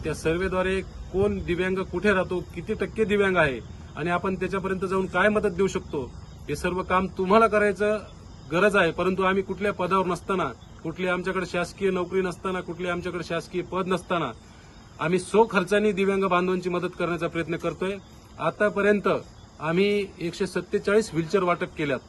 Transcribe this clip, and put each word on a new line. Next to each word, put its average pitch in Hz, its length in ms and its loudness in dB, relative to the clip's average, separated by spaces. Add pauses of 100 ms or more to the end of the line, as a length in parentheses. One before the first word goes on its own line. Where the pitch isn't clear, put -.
त्या 151 100 -4
सर्व्हेद्वारे 185 680 0
कोण 190 600 -2
दिव्यांग 180 340 0
कुठे 185 360 0
राहतो, 180 300 0 (120)
किती 175 180 -6
टक्के 208 300 -2
दिव्यांग 196 340 2
आहे 143 220 2 (360)
आणि 160 140 -4
आपण 180 260 0
त्याच्यापर्यंत 185 500 -4
जाऊन 190 200 0
काय 180 240 4
मदत 208 200 2
देऊ 190 180 0
शकतो, 156 440 -4 (380)
हे 147 60 -2
सर्व 180 280 -2
काम 185 240 2 (100)
तुम्हाला 202 300 6
करायचं 208 500 2 (540)
गरज 190 240 4
आहे. 175 160 4
परंतु 185 320 0
आम्ही 190 200 2
कुठल्या 190 300 -2
पदावर 185 320 0
नसताना, 180 400 0 (380)
कुठली 165 240 -4
आमच्याकडे 180 380 -2
शासकीय 175 460 -2
नोकरी 180 300 0
नसताना, 185 400 -4
कुठली 175 260 -6
आमच्याकडे 175 360 -4
शासकीय 170 380 -4
पद 175 260 -4
नसताना 170 440 -2 (680)
आम्ही 170 200 2
सो 208 320 6
खर्चाने 202 400 4
दिव्यांग 196 320 2
बांधवांची 180 460 2
मदत 175 300 -2
करण्याचा 165 280 0
प्रयत्न 165 280 -4
करतोय. 170 420 -4 (420)
आतापर्यंत 202 680 2 (520)
आम्ही 196 480 2 (120)
एकशे 170 280 -4
सत्तेचाळीस 202 680 0
व्हीलचेअर 165 300 2
वाटप 175 340 0
केल्यात 143 320 0